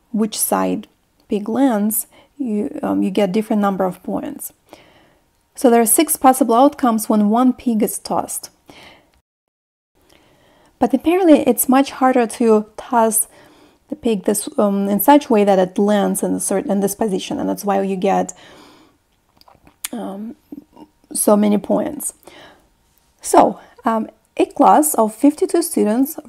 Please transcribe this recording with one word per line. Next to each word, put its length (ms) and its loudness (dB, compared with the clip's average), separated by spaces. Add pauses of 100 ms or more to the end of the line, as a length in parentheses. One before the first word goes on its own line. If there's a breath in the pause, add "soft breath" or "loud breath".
(120)
which 260 -2
side 520 -4 (400)
pig 180 -4
lands, 580 0 (320 soft breath)
you, 460 -6
um, 180 -2
you 100 -2
get 200 0
different 300 0
number 240 0
of 180 -6
points. 480 -10 (1040 soft breath)
So 140 2
there 120 4
are 40 2
six 320 0
possible 360 2
outcomes 540 2
when 220 2
one 240 2
pig 280 -2
is 160 -4
tossed. 520 -6 (2250 loud breath)
But 140 0
apparently 540 4
it's 220 0
much 220 2
harder 360 0
to 380 2 (100)
toss 540 -2 (580 soft breath)
the 80 -12
pig 300 -4
this, 320 -4
um, 320 0
in 100 0
such 300 4
way 160 4
that 140 4
it 200 -2
lands 440 0
in 100 -2
a 80 -6
certain, 300 -4
in 100 0
this 140 -2
position, 440 -4
and 80 -4
that's 160 -6
why 180 0
you 140 -4
get, 380 -2 (1600 loud breath)
um, 440 -12 (760)
so 240 0
many 220 2
points. 560 -4 (1080 loud breath)
So, 380 2 (240 loud breath)
um, 240 -2 (300)
a 80 2
class 480 2
of 220 0
fifty-two 480 0
students 640 -2